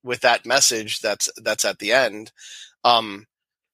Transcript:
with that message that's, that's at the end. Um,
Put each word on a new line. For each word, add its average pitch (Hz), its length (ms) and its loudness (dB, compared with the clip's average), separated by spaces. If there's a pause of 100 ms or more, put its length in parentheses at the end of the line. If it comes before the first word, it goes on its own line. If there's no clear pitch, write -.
with 123 180 -6
that 120 240 2
message 113 560 0
that's, 104 280 -4 (140)
that's 110 220 -2
at 98 140 -4
the 104 120 -2
end. 110 400 0 (520)
Um, 110 420 2 (480)